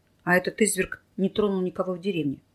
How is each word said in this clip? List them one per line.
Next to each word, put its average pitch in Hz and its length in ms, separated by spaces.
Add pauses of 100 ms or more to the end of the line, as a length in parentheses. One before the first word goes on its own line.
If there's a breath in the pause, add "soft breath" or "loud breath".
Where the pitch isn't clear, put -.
(240)
а 180 120
этот - 240
изверг 190 420 (140)
не 190 120
тронул 196 320
никого 185 320
в 175 80
деревне. 160 400 (140)